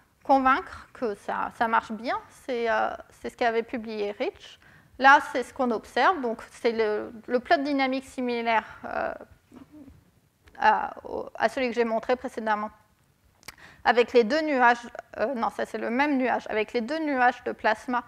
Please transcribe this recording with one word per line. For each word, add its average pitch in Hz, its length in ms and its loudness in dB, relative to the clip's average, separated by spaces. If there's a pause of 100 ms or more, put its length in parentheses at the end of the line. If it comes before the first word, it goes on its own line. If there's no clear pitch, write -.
(240)
convaincre 269 680 2
que 214 220 -4
ça, 202 400 -6
ça 233 120 0
marche 226 240 0
bien, 240 280 -6 (260)
c'est, 233 240 -2
euh, 220 200 0 (200)
c'est - 200 -14
ce - 80 -20
qu'avait 233 260 0
publié 220 480 -6
Rich. - 480 -8 (400)
Là, 269 200 10 (120)
c'est 247 120 -2
ce - 100 -18
qu'on 247 180 -2
observe. 262 480 2
Donc, 233 220 -6 (100)
c'est - 220 0
le, 220 400 0 (140)
le 247 120 0
plot 330 180 2
dynamique 269 480 0
similaire, 233 600 -2 (200)
euh, - 280 -4 (1500)
à, - 340 2 (120)
au, - 300 -8
à - 120 0
celui 254 220 -2
que 220 60 -6
j'ai 233 100 2
montré 226 320 -2
précédemment, 220 520 -4 (1160)
avec 233 260 4
les 240 140 6
deux 285 160 0
nuages, 254 440 2 (320)
euh, 233 180 -2
non, 226 160 -2
ça 226 140 -6
c'est - 120 -8
le 220 120 -4
même 277 280 0
nuage, 226 320 0
avec 214 240 -2
les 240 80 0
deux 285 180 -4
nuages 262 460 2
de 226 80 -4
plasma, 240 540 -2